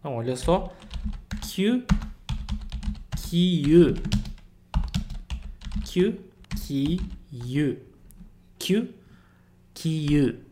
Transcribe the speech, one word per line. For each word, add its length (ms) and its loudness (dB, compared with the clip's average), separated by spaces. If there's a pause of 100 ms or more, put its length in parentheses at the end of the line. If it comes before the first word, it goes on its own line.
Então, 160 -6
olha 180 -2
só. 400 0 (680)
Kyu, 420 2 (1300)
kiyu. 800 6 (1900)
Kyu, 340 2 (380)
kiyu. 1200 -2 (800)
Kyu, 300 0 (840)
kiyu. 680 2 (120)